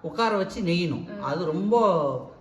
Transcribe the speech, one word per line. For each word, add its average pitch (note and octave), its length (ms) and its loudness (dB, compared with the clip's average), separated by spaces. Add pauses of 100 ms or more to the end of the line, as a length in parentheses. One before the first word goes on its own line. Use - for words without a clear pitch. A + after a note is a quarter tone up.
உட்கார G#3+ 340 0
வச்சு G3 260 -2
நெய்யணும். E3+ 580 -2
அது D3 240 -2
ரொம்ப F#3+ 300 0 (680)